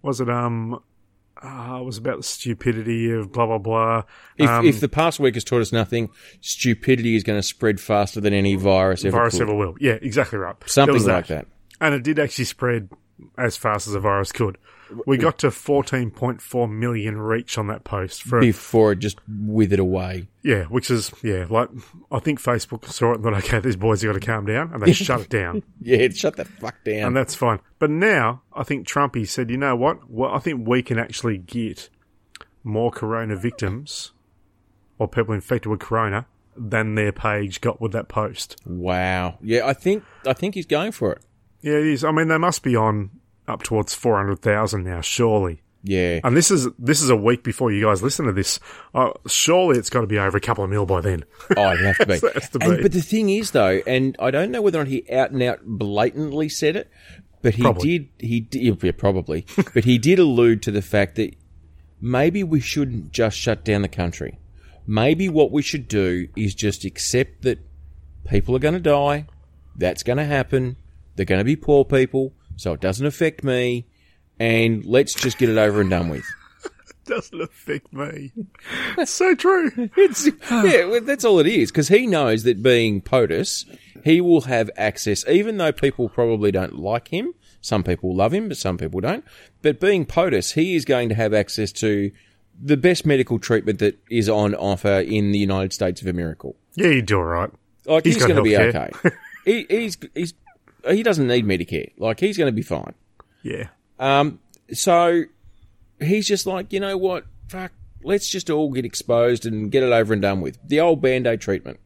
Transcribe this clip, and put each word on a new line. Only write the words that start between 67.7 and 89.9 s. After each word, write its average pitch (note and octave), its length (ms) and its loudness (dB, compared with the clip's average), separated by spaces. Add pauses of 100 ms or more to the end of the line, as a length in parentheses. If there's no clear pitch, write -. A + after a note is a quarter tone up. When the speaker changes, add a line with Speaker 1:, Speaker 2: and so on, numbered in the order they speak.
Speaker 2:
people A#2+ 280 2
are - 40 0
gonna D#3 200 0
die, D3 460 0 (500)
that's - 260 -2
gonna C#3 240 -2
happen, C3 500 -2 (400)
they're G2 80 -2
gonna F#2+ 200 0
be C#3+ 120 2
poor C#3+ 280 4
people, C3+ 500 0 (220)
so F2+ 160 -4
it C#2 80 -6
doesn't G2 260 -2
affect D#3 380 -2
me, B2 420 0 (540)
and A2+ 440 2
let's B2+ 300 2
just - 240 -2
get B2 100 4
it A2 100 4
over G#2+ 220 4
and F#2+ 100 2
done F2 180 2
with. C#2+ 160 -6 (400)
<laughs> - 420 -20
Speaker 1:
Doesn't G#3+ 340 -8
affect - 520 -10
me. C#3+ 400 -10 (640)
That's E4 140 -2
so F#4 240 4
true. F4 360 2 (260)
Speaker 2:
It's, E4 300 4
yeah, A#3 580 4
well, A3+ 160 0
that's C#4 240 -2
all G#3 140 6
it D3+ 80 6
is, E3+ 260 2
'cause D3+ 160 2
he A#3 180 6
knows C3 360 2
that A2+ 200 2
being A#2 380 4
potus, A2 640 0 (400)
he D#3+ 160 6
will E3+ 220 6
have A#2+ 340 0
access, G#2 500 -2
even G#3 300 2
though E3 160 0
people C3 380 -2
probably A2 420 0
don't F#2 260 -4
like G#2 300 -6
him, B3 240 -6 (300)
some G#2 200 -2
people F2+ 320 -2
love G2+ 200 2
him, G#3+ 140 -4
but E3 100 -8
some F#2 180 -4
people F2 240 -6
don't, F3 240 -4 (380)
but D3 180 2
being F#3 240 2